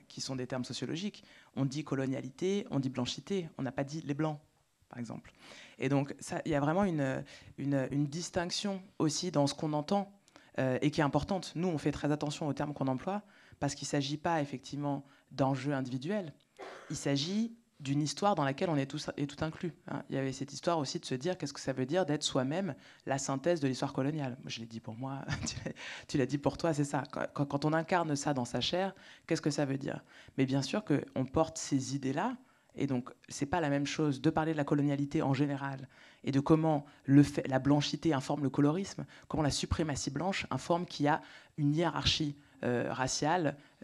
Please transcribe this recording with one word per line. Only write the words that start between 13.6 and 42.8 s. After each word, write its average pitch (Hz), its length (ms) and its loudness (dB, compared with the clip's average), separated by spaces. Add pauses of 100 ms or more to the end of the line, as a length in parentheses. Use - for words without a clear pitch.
parce 139 160 -2
qu'il 139 100 -8
s'agit 143 300 0
pas 160 260 0
effectivement 139 640 -4 (260)
d'enjeux 135 420 0
individuels, 139 600 -4 (580)
il 156 60 -4
s'agit 180 600 0 (220)
d'une 143 240 0
histoire 202 320 2
dans 151 100 2
laquelle 139 260 0
on 151 60 4
est 139 100 2
tous, 147 300 -6
est 143 140 -2
tout - 140 -4
inclus, 160 280 -4 (140)
hein. - 240 -6
Il - 60 -2
y - 20 0
avait 135 140 0
cette 139 200 -8
histoire 170 280 0
aussi 143 180 -4
de - 60 -10
se - 100 -4
dire 170 240 -2
qu'est-ce 143 140 -4
que - 80 -14
ça 135 120 -2
veut 131 140 0
dire 175 200 2
d'être 196 180 0
soi-même 151 500 0 (320)
la 139 120 0
synthèse 143 420 0
de 139 80 2
l'histoire 131 240 -2
coloniale. 135 480 -2
Moi, 147 80 -12
je 123 100 -8
l'ai 113 80 -10
dit 113 140 -10
pour 110 160 -12
moi, 135 360 -8
<laughs> - 140 -4
tu - 80 -6 (100)
l'as, - 80 -6 (360)
tu 156 100 0
l'as 127 80 6
dit 139 120 -2
pour 143 200 0
toi, 165 160 2
c'est 147 80 2
ça. 139 300 0
Quand, - 220 -2
quand, 143 120 0
quand 143 180 -2
on 151 80 4
incarne 160 440 2
ça 143 180 0
dans 127 100 0
sa 123 160 -4
chair, 185 360 0 (320)
qu'est-ce 160 140 0
que 156 80 2
ça 147 140 0
veut 135 140 -2
dire ? 147 240 -6 (360)
Mais 139 60 4
bien 135 180 2
sûr - 220 -2
qu'on 131 400 0
porte 151 320 0
ces 131 380 -2
idées-là, 143 420 -2 (380)
et - 120 -2
donc 127 240 -2 (180)
c'est - 180 -4
pas 175 140 2
la 147 100 2
même 143 160 2
chose 143 340 0
de 160 100 4
parler 160 220 2
de 156 40 0
la 147 80 0
colonialité 143 580 2
en 139 120 4
général 139 540 -2 (340)
et - 80 -2
de 135 80 4
comment 156 460 4 (200)
le 139 180 10
fait, - 260 2
la 131 100 2
blanchité 143 540 2
informe 139 300 0
le 135 80 2
colorisme, 151 540 2 (220)
comment 147 160 -2
la 139 80 4
suprématie - 600 -2
blanche 165 400 -2
informe 175 340 0
qu'il 143 220 0
y - 20 6
a 156 120 4 (360)
une 147 180 4
hiérarchie, 151 600 2 (280)
euh, 120 280 0